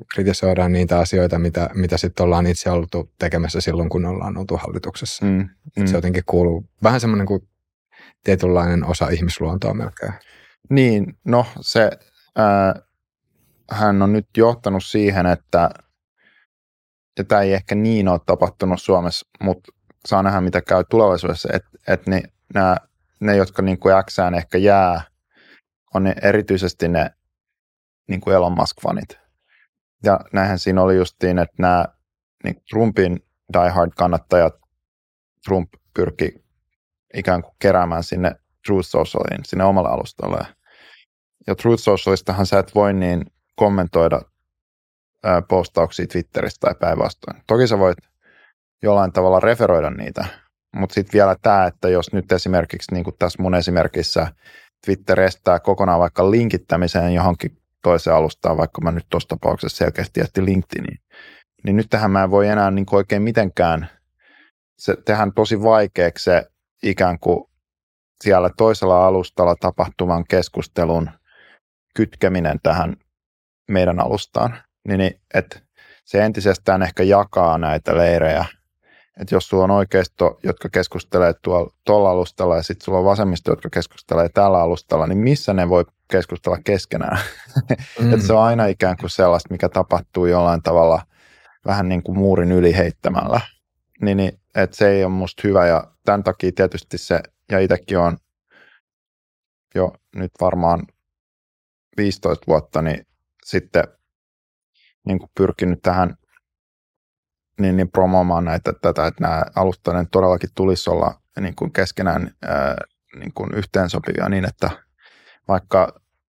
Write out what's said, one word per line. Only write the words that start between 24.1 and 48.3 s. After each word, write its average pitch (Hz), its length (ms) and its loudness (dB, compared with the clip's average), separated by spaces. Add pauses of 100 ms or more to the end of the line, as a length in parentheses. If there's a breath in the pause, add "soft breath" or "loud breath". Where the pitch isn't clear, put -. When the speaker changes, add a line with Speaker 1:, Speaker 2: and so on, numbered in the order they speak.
Speaker 2:
Xään 90 240 -2
ehkä 87 240 -4
jää, 95 440 4 (920 soft breath)
on 95 100 0
ne, 95 180 0
erityisesti 95 640 0
ne 82 220 -2 (1000)
niinku 95 220 -6
Elon 90 220 4
Musk-fanit. - 640 -6 (840)
Ja 101 160 2 (120)
näinhän 98 260 0
siinä 92 240 0
oli 92 140 4
justiin, 90 420 0
että 85 200 -2
nää, 90 300 2 (560)
niin - 260 -10
Trumpin 98 540 0 (280)
diehard-kannattajat 87 1000 2 (920)
Trump 95 280 -4 (220)
pyrki 80 500 -4 (680)
ikään 90 280 -2
kuin - 160 -20
keräämään 87 440 2
sinne 90 320 -2 (320)
Truth 98 220 -2
Socialiin, - 560 -4
sinne 92 200 -2
omalle 95 240 2
alustalle. - 580 -6 (1000 soft breath)
Ja 101 80 -2
Truth 117 280 2
Socialistahan 95 640 0
sä 98 120 2
et - 160 -2
voi 101 180 4
niin 90 320 -2 (400)
kommentoida, 85 560 2 (1040)
ää, 90 180 2
postauksia 87 640 -2
Twitteristä - 540 -6
tai - 200 -2
päinvastoin. - 640 -4
Toki 120 200 2
sä 110 120 0
voit 92 200 2 (840 soft breath)